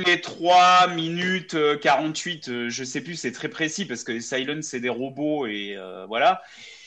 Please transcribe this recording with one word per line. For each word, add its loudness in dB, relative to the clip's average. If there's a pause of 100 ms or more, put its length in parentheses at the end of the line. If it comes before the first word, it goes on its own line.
les 2
trois 6
minutes, -2
euh, 2
quarante-huit, 0
euh, -2
je -6
sais -6
plus, -10
c'est -4
très -8
précis -4
parce -8
que -8
les -4
Cylons, -4
c'est -8
des -4
robots -4
et, -6
euh, -12
voilà. 2 (460)